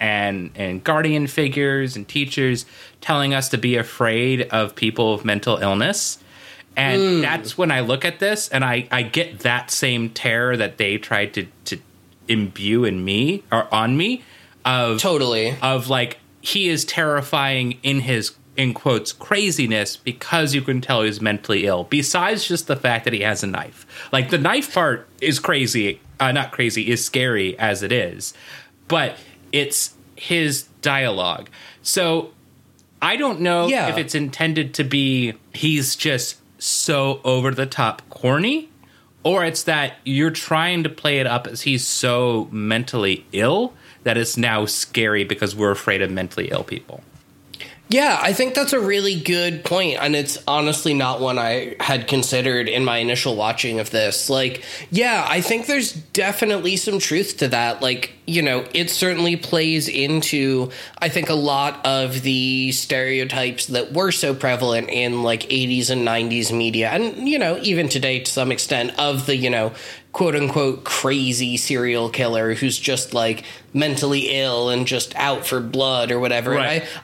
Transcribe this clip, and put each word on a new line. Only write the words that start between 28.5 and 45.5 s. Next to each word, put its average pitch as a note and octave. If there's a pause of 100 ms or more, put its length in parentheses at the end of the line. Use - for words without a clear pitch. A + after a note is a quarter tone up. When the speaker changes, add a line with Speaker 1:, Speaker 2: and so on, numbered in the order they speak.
Speaker 1:
But D3+ (360)
it's - (220)
his D#3 (180)
dialogue. G#2 (340)
So E3 (680)
I F#3
don't A#3+
know F3
Speaker 2:
Yeah. G3+
Speaker 1:
if -
it's C#3
intended D3+
to D3+
be C3 (200)
he's D3+
just - (220)
so C#3
over B2+
the C3+
top A#2+
corny, G3+ (560)
or F#3+
it's -
that D3 (100)
you're C#3+
trying E3
to D3+
play D3
it C3
up A#2+
as A2
he's C3
so A#2+
mentally G#2+
ill D3+ (320)
that A#2
it's A#2
now A2+
scary G#2+
because G2+